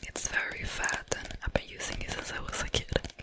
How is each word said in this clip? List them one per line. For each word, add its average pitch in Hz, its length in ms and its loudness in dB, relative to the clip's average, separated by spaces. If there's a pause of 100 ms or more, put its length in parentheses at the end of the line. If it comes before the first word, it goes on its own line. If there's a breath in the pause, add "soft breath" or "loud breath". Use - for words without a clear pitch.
It's - 240 2
very - 360 0
fat - 560 2
and - 240 -6
I've - 100 -2
been - 140 2
using - 340 -2
it - 100 -2
since - 220 -2
I - 80 -2
was - 200 -2
a - 80 2
kid, - 180 2 (360)